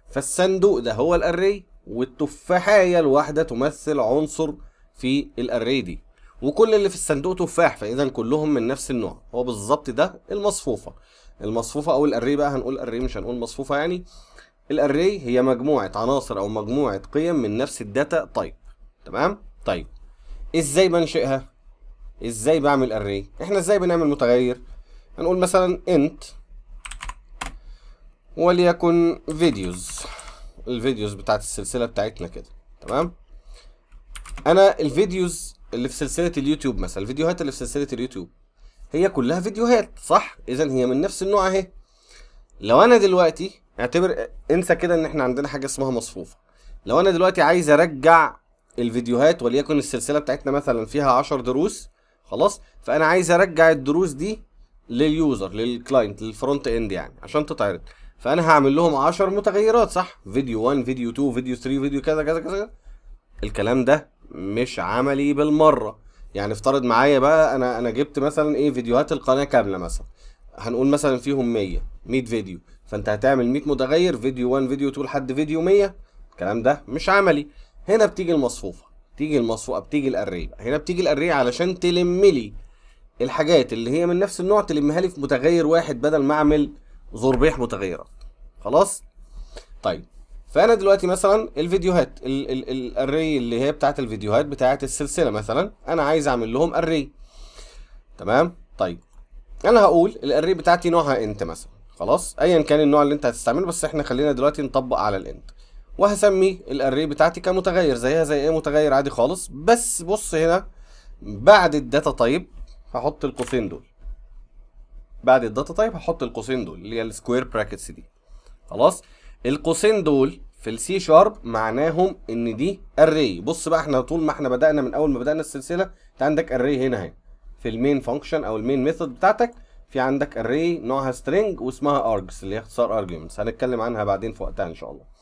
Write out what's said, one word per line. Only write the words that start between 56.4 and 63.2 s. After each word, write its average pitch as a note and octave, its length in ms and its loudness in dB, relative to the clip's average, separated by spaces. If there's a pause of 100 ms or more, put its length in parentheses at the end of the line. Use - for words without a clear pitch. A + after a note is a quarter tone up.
إند A2+ 240 -2
يعني، E2 300 -8
عشان D3+ 240 -4
تتعرض. G2 340 -4 (380)
فأنا D#3+ 320 2
هعمل C#3+ 260 6
لهم E3 200 2
عشر F3 340 0
متغيرات، G#3 600 2
صح؟ - 300 -6 (120)
فيديو A#2 300 -2
وان، C3 220 0
فيديو B2 260 -4
تو، C3+ 220 -2
فيديو B2 240 -4
ثري، C3+ 240 -4
فيديو C#3 220 -4
كذا، D#3 200 -2
كذا، D#3+ 180 -2
كذا. G3 300 -6 (720)